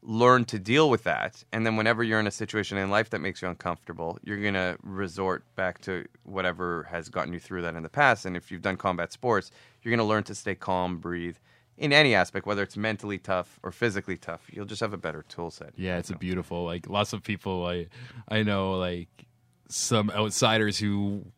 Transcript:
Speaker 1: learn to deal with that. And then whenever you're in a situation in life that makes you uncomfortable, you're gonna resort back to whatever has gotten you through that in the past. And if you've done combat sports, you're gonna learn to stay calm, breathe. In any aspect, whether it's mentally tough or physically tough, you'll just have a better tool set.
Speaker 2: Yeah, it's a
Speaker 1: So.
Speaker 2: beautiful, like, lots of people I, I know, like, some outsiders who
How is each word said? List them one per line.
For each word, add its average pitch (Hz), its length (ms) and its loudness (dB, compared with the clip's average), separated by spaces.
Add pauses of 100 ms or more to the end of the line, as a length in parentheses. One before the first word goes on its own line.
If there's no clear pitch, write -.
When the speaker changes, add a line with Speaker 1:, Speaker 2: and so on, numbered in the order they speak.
Speaker 1:
learn 120 440 6
to 110 140 -6
deal 131 300 6
with 117 140 4
that. 69 480 -2
And 113 140 0
then 110 100 2
whenever 110 280 4
you're 110 160 2
in 107 80 2
a 98 40 0
situation 101 460 -4
in 98 120 0
life 107 200 2
that 104 100 -2
makes 87 220 -6
you 92 80 -4
uncomfortable, 85 760 -6
you're 104 180 -6
gonna 95 420 0
resort 95 600 -4 (120)
back 92 260 -4
to 92 240 -6 (180)
whatever 90 680 -2
has 85 200 -6
gotten 85 240 -4
you 87 60 -6
through 90 240 -6
that 82 120 -4
in 82 80 -8
the 80 60 -10
past. 135 360 4
And 90 120 -4
if - 140 -12
you've 90 100 -10
done 95 160 -2
combat 87 340 -2
sports, 110 400 0 (300)
you're 117 100 -4
gonna 117 160 2
learn 107 160 2
to 104 120 -10
stay 95 200 -4
calm, 90 440 -2
breathe. 85 360 -6 (420)
In 143 160 0
any 143 220 8
aspect, 92 300 4
whether 101 180 0
it's - 140 -6
mentally 104 400 -2
tough 92 460 -2
or 85 80 -6
physically 98 460 -2
tough, - 340 -12
you'll 104 140 -10
just 104 160 -8
have 104 120 -4
a 98 40 -8
better 78 300 -6
tool 85 240 -8
set. 78 240 -16
Speaker 2:
Yeah, 90 220 -2
it's 87 120 -6
a 98 40 -6
Speaker 1:
So. 85 60 -10
Speaker 2:
beautiful, 87 460 -4
like, 85 240 -8
lots 101 240 0
of 104 100 -8
people 92 420 -2
I, 87 220 -2 (420)
I 107 140 2
know, 98 340 0
like, 90 320 -4 (580)
some 107 440 0
outsiders 107 680 2
who 101 480 -2 (120)